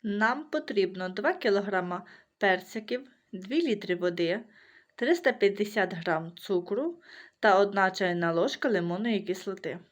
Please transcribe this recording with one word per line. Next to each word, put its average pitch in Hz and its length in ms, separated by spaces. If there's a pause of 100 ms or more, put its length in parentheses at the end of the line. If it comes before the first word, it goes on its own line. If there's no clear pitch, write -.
Нам 220 420
потрібно 185 640
два 226 240
кілограма 196 720 (340)
персиків, 214 720 (220)
дві 208 300
літри 202 320
води, 175 460 (560)
триста 269 360
п'ятдесят 202 640
грам 165 420
цукру 208 640 (400)
та 196 180
одна 196 320
чайна 175 420
ложка 214 360
лимонної 190 520
кислоти. 180 580 (140)